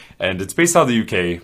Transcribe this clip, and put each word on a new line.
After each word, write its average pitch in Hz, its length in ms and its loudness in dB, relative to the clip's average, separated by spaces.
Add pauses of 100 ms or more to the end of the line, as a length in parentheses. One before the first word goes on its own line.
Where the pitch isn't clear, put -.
(180)
And 92 240 -4
it's 98 120 -10
based 170 220 2
out 165 60 6
of 135 60 0
the 120 60 2
U 113 100 2
K, 87 400 -4